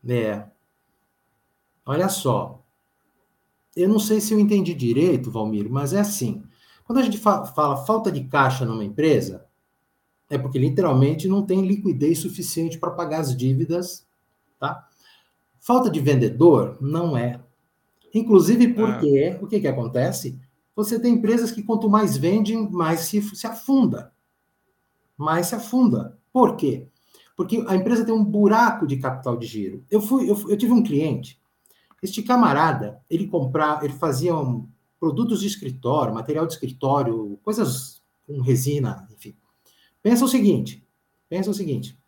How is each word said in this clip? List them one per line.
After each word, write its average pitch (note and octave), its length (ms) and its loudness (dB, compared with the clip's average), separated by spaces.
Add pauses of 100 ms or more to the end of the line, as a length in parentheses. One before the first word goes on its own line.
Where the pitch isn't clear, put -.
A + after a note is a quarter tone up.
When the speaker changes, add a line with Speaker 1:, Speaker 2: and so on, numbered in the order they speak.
Speaker 1:
É. A2 360 -2 (1400)
Olha D#3+ 240 0
só. A2+ 540 -2 (1120)
Eu F3 140 2
não G#3+ 100 4
sei G#3+ 200 0
se G#3+ 140 -2
eu G#3+ 60 4
entendi G3+ 340 2
direito, B2+ 580 0
Valmir, G#2+ 380 -4
mas C#3 240 -2
é G3 60 0
assim. C#3 440 -4 (420)
Quando B3 140 0
a - 40 4
gente G#3 140 -2
fa-, - 280 0
fala C#3+ 400 -2
falta G#3+ 260 -2
de C#3 140 -6
caixa C3 400 0
numa A2 180 -4
empresa, G2+ 640 -2 (840)
é C#3+ 80 -4
porque B2+ 220 -4
literalmente C3+ 680 2
não G3 180 0
tem F#3+ 200 0
liquidez E3 540 0
suficiente E3 580 -6
pra E3+ 140 -6
pagar D#3+ 300 -6
as C3 140 -2
dívidas, D#3+ 720 -2 (520)
tá? - 280 -8 (720)
Falta A#3+ 300 2
de D3+ 100 -2
vendedor? C3 840 4
Não D#3 360 -2
é. A#2+ 220 -4 (760)
Inclusive A3+ 520 6
Speaker 2:
Ah. A#3+ 100 2
Speaker 1:
porque, D#3+ 680 2
o G3+ 60 -10
que G#3 120 -2
que D#3 80 -2
acontece? B2+ 720 -4 (360)
Você G#3+ 240 -2
tem A#3+ 160 4
empresas A3+ 360 2
que - 100 -10
quanto A3 280 0
mais G3+ 280 2
vendem, G3+ 540 0
mais E3 300 -2
se, G#3 200 -2 (140)
se - 100 -12
afunda. A#3+ 680 0 (1080)
Mais D#3+ 300 0
se - 80 -6
afunda. G#3+ 640 0 (140)
Por B3 240 4
quê? B2+ 320 -2 (480)
Porque A3 320 -2
a F#3+ 80 2
empresa A3 280 2
tem A3+ 100 0
um A3 100 4
buraco G#3 640 4
de C3+ 100 -2
capital B2+ 400 -4
de A2+ 80 -8
giro. G#2 460 -8
Eu G#3 100 4
fui, A#3+ 280 0
eu, G#3 200 -2
eu G3+ 80 0
tive A#3 160 2
um A#3 100 6
cliente, C#3+ 560 -2 (640)
este G3+ 220 -8
camarada, D#3+ 840 2
ele E3 180 -2
compra-, D3+ 560 -2
ele C#3 100 -6
fazia D#3+ 420 -2
um, B2 320 -4 (320)
produtos G3 420 -2
de G3+ 60 -2
escritório, C3 640 -4
material D3 340 -4
de D#3+ 60 -8
escritório, A#2+ 920 -2
coisas G#3 580 -4 (240)
com C#3+ 160 -10
resina, B2+ 720 -2
enfim. - 240 -20 (680)
Pensa A#3+ 220 4
o C4 60 2
seguinte, G3 560 0 (440)
pensa F#3 200 -4
o G3+ 40 -2
seguinte. E3 440 -6 (100)